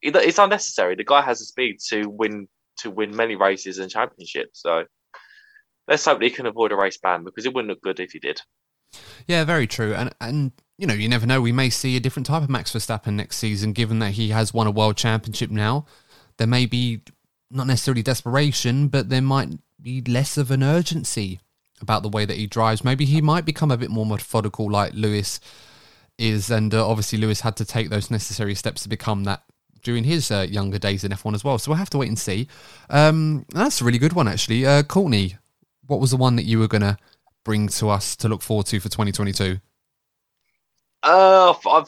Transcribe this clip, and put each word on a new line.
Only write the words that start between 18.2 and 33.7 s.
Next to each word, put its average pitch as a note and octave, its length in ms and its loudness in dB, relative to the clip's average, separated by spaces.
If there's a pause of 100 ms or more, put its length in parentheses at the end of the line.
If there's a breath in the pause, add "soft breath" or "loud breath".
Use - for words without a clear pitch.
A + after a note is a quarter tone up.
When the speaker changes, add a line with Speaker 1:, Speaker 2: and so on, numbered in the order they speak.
Speaker 2:
but B2+ 220 0
there C3 120 2
might C3+ 280 0 (300)
be B2+ 220 -8
less B2 360 0
of C3 120 -2
an C3+ 120 2
urgency C3+ 800 -2 (400)
about G#2 220 -2
the G#2+ 60 -6
way G#2 160 -2
that G2 140 -4
he G#2+ 80 -4
drives. A2 380 0
Maybe C#3 200 0
he D3 160 4
might D#3 240 2
become D#3 260 0
a B2 60 2
bit B2 140 -6
more A2 160 -2
methodical G#2+ 640 -2
like G#2 240 0
Lewis G#2 440 -2 (800 soft breath)
is, G#2+ 340 -2
and, A2 240 2
uh, A2 140 2
obviously A2 300 -2
Lewis G#2+ 240 0
had A2 140 -2
to A2 100 -4
take A2 240 -4
those G#2 200 -2
necessary G#2 440 -4
steps - 280 -6
to G2+ 60 -12
become G#2 360 -4
that G2 180 -4 (400)
during A#2+ 220 -2
his, D#3 260 0
uh, G2 180 0
younger G2+ 300 -2
days G2+ 260 -2
in F#2+ 80 -2
F F#2+ 140 -8
one G#2+ 80 -2
as G2+ 100 -6
well. C3+ 140 0
So - 120 -6
we'll D#3 80 2
have G3 120 -4
to D3 80 -2
wait C3 100 -2
and A2+ 100 -4
see. G#2 300 -4 (400 loud breath)
Um, D#3 600 4
that's - 300 0